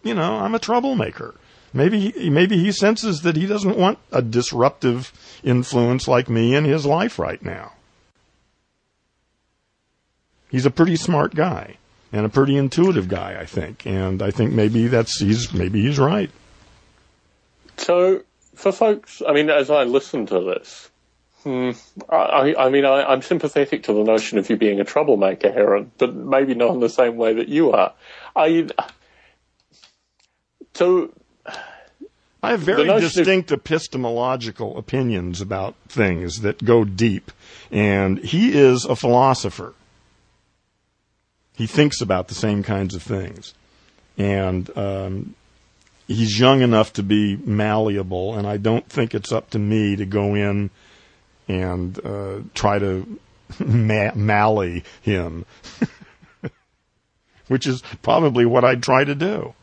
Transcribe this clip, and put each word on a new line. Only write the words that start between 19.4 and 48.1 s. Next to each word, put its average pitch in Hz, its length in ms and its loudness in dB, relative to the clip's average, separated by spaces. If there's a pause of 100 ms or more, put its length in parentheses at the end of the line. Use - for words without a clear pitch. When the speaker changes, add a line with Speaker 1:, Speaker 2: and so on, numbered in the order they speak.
Speaker 2:
as 143 200 2
I 147 140 4
listen 127 420 -2
to 92 140 0
this, - 500 -8 (540)
hmm, 127 280 -4 (360)
I, 160 80 0
I, 135 500 2
I 131 40 4
mean, 139 160 2
I, 139 180 2
I'm 135 160 0
sympathetic 143 640 -2
to - 80 -2
the 104 120 2
notion 110 340 2
of 98 100 -4
you 113 80 0
being 101 240 2
a 101 40 0
troublemaker, 110 680 2
Heron, 104 460 2
but 123 160 0
maybe 135 400 0
not 117 180 2
in 127 80 -2
the 117 80 2
same 117 300 0
way 113 160 2
that 113 140 -4
you 143 240 2
are. 92 200 2 (420)
I, 165 340 2 (2000)
so 180 380 2 (1300)
Speaker 1:
I 226 100 -2
have 214 80 0
very 165 240 2
Speaker 2:
the 165 40 2
notion 202 180 4
of 156 60 -2
Speaker 1:
distinct 180 400 2
epistemological 123 1300 -4
opinions 101 640 -4
about 95 320 -6 (140)
things 90 520 -2
that 107 240 -4
go 117 200 4
deep, 101 460 -2 (400)
and 98 480 2
he 214 400 0
is 127 280 6
a 123 100 0
philosopher. 120 800 2 (1800)
He 113 120 -4
thinks 147 340 2
about 95 280 -2
the - 60 -12
same 104 280 -2
kinds 98 320 -4
of 87 80 -10
things, - 500 -10 (640)
and, 95 600 -2
um, 95 560 -8 (720)
he's 107 320 -2
young 131 240 6
enough 113 320 4
to 107 80 -4
be 104 340 2
malleable, 104 1000 -2